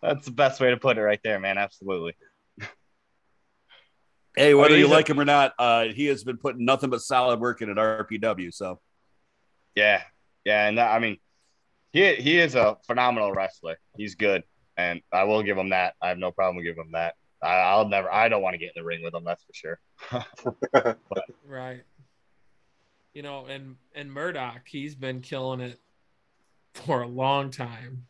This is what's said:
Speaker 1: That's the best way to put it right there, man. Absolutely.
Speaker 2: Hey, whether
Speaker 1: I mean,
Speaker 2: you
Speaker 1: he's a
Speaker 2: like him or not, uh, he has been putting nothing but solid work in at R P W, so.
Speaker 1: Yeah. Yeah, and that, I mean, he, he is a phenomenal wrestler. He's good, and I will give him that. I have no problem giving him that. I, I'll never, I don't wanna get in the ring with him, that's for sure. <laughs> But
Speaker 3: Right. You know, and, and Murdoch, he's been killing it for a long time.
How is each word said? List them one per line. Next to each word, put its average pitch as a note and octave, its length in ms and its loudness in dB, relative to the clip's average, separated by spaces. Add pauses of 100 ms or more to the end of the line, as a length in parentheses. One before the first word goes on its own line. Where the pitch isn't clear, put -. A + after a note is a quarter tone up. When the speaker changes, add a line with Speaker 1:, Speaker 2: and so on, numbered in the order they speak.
Speaker 1:
That's D3 240 -2
the C3+ 60 -14
best C3 280 0
way B2+ 120 4
to A#2+ 60 0
put A#2+ 200 0
it A2 40 -2
right G#2 220 2
there, G#2+ 160 -2
man. G2 200 -2
Absolutely. F#2+ 560 -6 (2250)
Speaker 2:
Hey, C#3+ 200 8
whether C#3+ 140 8
Speaker 1:
I - 20 10
mean, D3+ 80 8
Speaker 2:
you D3 60 10
Speaker 1:
he's C#3+ 60 6
a D3+ 40 8
Speaker 2:
like D#3 140 4
him C#3+ 100 0
or C#3+ 60 2
not, C#3+ 340 4
uh, A#2 260 4
he C3 220 -4
has B2+ 160 -2
been A#2+ 140 -8
putting B2 280 -4
nothing C3 240 2
but A#2+ 120 -4
solid B2+ 380 0
work A#2+ 220 -4
in G#2+ 80 -8
at G2+ 80 -4
R A2 280 0
P A2 120 -8
W, G2 320 -4
so. F#2 300 -10 (960)
Speaker 1:
Yeah. G#2 260 4 (420)
Yeah, G#2 240 2
and G#2+ 120 0
that, A#2 120 4
I A2+ 60 2
mean, A2+ 200 -4 (760)
he, F3+ 240 4
he D3 240 2
is D3 160 2
a A2 200 4 (120)
phenomenal A#2+ 440 0
wrestler. F#2+ 460 -8 (180)
He's G2+ 200 -12
good, G2 280 2 (320)
and F2 260 -4 (100)
I F#2+ 140 2
will G#2+ 180 2
give G2+ 120 -2
him F#2+ 140 -4
that. F#2 320 -2
I F2 60 -4
have F2+ 100 -4
no F2+ 140 -6
problem F2+ 320 -2
giving E2 220 -10
him D#2+ 80 -20
that. E2 200 -6 (300)
I, F2 140 0
I'll G2 300 4
never, G2 240 -2
I G#2+ 160 2
don't A2 140 2
wanna F#2 160 -4
get E2+ 180 -14
in E2+ 60 -14
the - 20 -12
ring E2 200 -8
with E2 100 -10
him, E2+ 100 -10
that's E2+ 200 -8
for - 100 -20
sure. D#2+ 260 -14 (920)
<laughs> - 0 -
But A#2+ 260 2 (480)
Speaker 3:
Right. B2+ 380 -14 (1300)
You D3 80 -20
know, C#3 240 -14
and, C3+ 300 -18 (180)
and C#3+ 180 -16
Murdoch, C3+ 540 -8
he's D3 300 -12
been C3 260 -8
killing C3 380 -8
it B2 200 -12 (960)
for B2+ 300 -4
a A#2+ 40 -10
long C3+ 440 -2
time. B2 580 -14